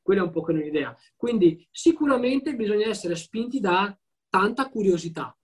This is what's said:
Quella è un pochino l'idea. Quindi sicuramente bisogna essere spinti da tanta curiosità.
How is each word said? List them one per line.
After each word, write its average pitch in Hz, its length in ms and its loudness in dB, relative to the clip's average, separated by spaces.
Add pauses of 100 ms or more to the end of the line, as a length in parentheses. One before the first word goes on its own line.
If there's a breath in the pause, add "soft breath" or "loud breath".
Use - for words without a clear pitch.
Quella 196 200 2
è - 20 0
un 165 80 -4
pochino 160 280 -2
l'idea. 147 360 -4 (200 soft breath)
Quindi 202 560 2
sicuramente 269 840 2
bisogna 214 320 0
essere 185 280 -4
spinti 240 440 -6
da 196 360 0 (320)
tanta 226 420 0
curiosità. 170 760 -2